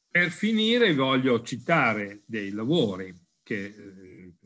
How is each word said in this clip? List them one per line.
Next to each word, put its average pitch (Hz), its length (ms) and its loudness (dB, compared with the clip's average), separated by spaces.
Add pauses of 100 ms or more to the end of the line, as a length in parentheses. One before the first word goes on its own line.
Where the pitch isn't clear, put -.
per 180 220 2
finire 220 640 2
voglio 131 480 2
citare 110 840 -2
dei 104 240 -8
lavori 104 640 -2 (280)
che, 101 240 -8
eh, 92 640 -20 (140)